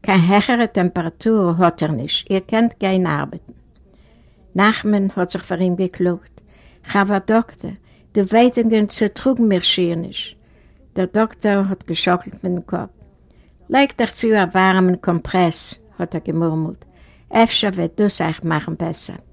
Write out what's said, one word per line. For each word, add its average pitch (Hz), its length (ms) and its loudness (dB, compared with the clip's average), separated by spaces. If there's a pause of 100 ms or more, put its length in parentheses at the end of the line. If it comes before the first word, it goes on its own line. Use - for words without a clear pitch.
„Keine 185 240 4
höhere 220 440 2
Temperatur 180 840 0
hat 170 240 2
er 156 100 -2
nicht, 135 380 -6
ihr 190 120 0
könnt 226 380 0
gehen 190 280 0
arbeiten.“ 143 480 -6 (960)
Nachman 202 640 0
hat 180 160 -2
sich 185 100 -6
vor 180 160 -6
ihm 180 180 0
geklugt. 180 600 -4 (560)
„Chava 202 280 0
Doktor, 226 520 -2 (440)
die 196 160 0
Weitungen 226 580 4
zertrugen 233 580 0
mir 185 160 2
schier 170 320 0
nicht.“ 175 420 -10 (580)
Der 190 120 -2
Doktor 208 600 0
hat 190 200 -8
geschockelt - 560 -2
mit 180 120 -2
dem 175 120 -8
Kopf. - 260 -8 (760)
„Leg 269 280 2
dich 233 160 -2
zu 220 240 0
einem 185 160 0
warmen 185 480 4
Kompress“, 170 760 -2 (180)
hat 175 160 -6
er 165 80 -6
gemurmelt. 160 640 -4 (440)
„Efter 226 460 0
wird 170 240 -4
du's 208 220 0
euch 165 220 -4
machen 160 340 -4
besser.“ - 400 -8 (160)